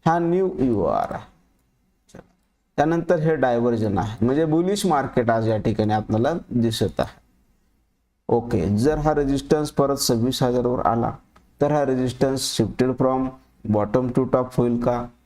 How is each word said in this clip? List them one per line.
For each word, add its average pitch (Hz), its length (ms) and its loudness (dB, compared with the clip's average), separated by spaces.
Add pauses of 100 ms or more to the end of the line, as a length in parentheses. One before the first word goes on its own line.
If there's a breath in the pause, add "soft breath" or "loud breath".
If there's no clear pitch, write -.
हा 165 120 2
न्यू 175 300 0 (100)
यूआर 87 540 0
आहे. - 100 -10 (880)
चला, - 80 -18 (580)
त्यानंतर 165 420 2
हे 160 160 2
डायव्हर्जन 120 640 0
आहे, 107 260 -2
म्हणजे 139 220 2
बुलिश 180 400 0
मार्केट 131 440 0
आज 113 180 2
या 110 100 2
ठिकाणी 107 340 0
आपल्याला 110 400 0 (180)
दिसत 113 500 -2
आहे. - 180 -6 (1080)
ओके, 117 320 0 (180)
जर 151 200 0
हा 151 160 0
रेझिस्टन्स 147 560 0
परत 139 280 0
सव्वीस 127 440 0
हजार 123 240 2
वर 123 200 -2
आला 113 240 2 (500)
तर 147 120 2
हा 147 140 2
रेझिस्टन्स 131 560 0 (100)
shifted 123 440 0
from 131 300 0 (420)
bottom 104 420 0
to 127 140 2 (100)
top 127 220 -2
होईल 120 260 2
का? 120 200 -2 (240)